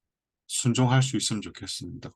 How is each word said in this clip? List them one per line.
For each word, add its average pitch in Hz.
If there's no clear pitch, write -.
순종할 123
수 131
있으면 104
좋겠습니다. -